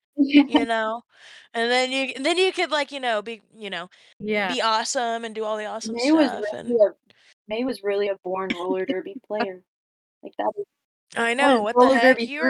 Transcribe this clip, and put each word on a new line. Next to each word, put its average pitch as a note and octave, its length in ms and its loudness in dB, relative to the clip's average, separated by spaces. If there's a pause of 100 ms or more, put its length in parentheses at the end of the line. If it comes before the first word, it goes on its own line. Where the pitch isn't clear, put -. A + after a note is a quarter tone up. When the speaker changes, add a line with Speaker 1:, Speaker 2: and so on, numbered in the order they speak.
Speaker 1:
<laughs> - 160 -20
Yeah. C#4+ 300 6
Speaker 2:
you A#3 180 -4
know? A3+ 380 -2 (500)
And A#3 180 0
then B3+ 200 2
you, C4 280 -2
then D#4+ 180 0
you F#4 140 4
could, E4+ 200 -2
like, C#4+ 200 -2
you C#4+ 80 -10
know, A#3 220 -2
be, G#3+ 200 -12 (140)
you G#3+ 140 -12
know, F3+ 200 -10 (300)
Speaker 3:
Yeah. G#3 340 -2
Speaker 2:
be B3 80 -2
awesome A3+ 640 -2
and A3 80 -10
do A3 100 -6
all G#3+ 140 -4
the G#3+ 80 -6
awesome A3 300 -8
Speaker 1:
May B3 160 2
was D#4 180 4
Speaker 2:
stuff G#3 220 -6
Speaker 1:
really - 80 -10
Speaker 2:
and A#3+ 120 -8 (100)
Speaker 1:
a, F#3+ 120 4 (540)
May A3 160 -4
was A#3+ 200 -6
really G3+ 260 -2
a G3 140 -2
born F#3 260 -4
roller F#3 360 -4
derby F#3 360 -8
Speaker 3:
<laughs> - 60 -20
Speaker 1:
player. G3+ 340 -6 (600)
Like, - 160 -18
that G#3+ 180 -4
was, G4+ 100 -8 (500)
Speaker 2:
I A#3 180 -2
Speaker 1:
that A#3+ 40 -4
Speaker 2:
know, C#4 200 4
Speaker 1:
is A3 60 2
Speaker 2:
what A3 120 -2
the B3 100 6
Speaker 1:
roller C4+ 120 6
Speaker 2:
heck? B3+ 200 6
Speaker 1:
derby A#3 80 -2
Speaker 2:
You're C#4+ 240 -6